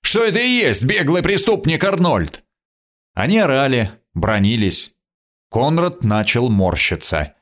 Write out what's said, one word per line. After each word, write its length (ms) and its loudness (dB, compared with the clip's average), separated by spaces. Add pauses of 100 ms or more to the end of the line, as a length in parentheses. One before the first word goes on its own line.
Что 240 0
это 140 2
и 100 2
есть 360 2
беглый 380 0
преступник 640 0
Арнольд? 600 0 (720)
Они 240 0
орали, 520 0 (240)
бранились. 840 0 (540)
Конрад 520 0
начал 460 0
морщиться. 920 -2